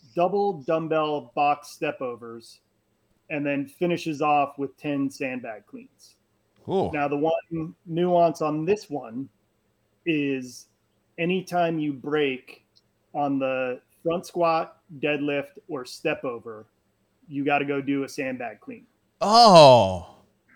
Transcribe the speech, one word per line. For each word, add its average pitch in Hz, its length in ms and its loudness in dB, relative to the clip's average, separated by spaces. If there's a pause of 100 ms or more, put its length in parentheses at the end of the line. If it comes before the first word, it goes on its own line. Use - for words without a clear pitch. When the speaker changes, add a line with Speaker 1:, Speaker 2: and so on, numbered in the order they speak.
(140)
Speaker 1:
double 185 480 -2
dumbbell 156 720 -2
box 147 360 0
step 147 300 -8
overs, 117 600 -12 (680)
and 143 160 -6
then 143 220 -4
finishes 170 560 -4
off 147 360 0
with 139 180 -8
ten 139 340 -4
sandbag 123 560 -10
cleans. - 480 -20 (540)
Speaker 2:
Ooh. 175 240 -2
Speaker 1:
Now, 143 160 -2
the 143 80 -4
one 165 580 -4 (120)
nuance 170 540 2
on 156 240 -2
this 202 240 -2
one 127 400 -10 (760)
is 139 600 -4 (520)
anytime 175 640 -2
you 151 120 -4
break 135 720 -4 (500)
on 143 260 -2
the 131 400 -4 (220)
front 170 240 -4
squat, 170 520 -2 (220)
deadlift, 143 580 -4 (100)
or 131 160 -8
step 147 400 -6
over, 113 420 -12 (640)
you 139 160 -6
gotta 143 200 2
go 139 160 -4
do 135 240 -2
a 131 40 -8
sandbag 123 520 -8
clean. - 260 -18 (340)
Speaker 2:
Oh. 143 840 10 (500)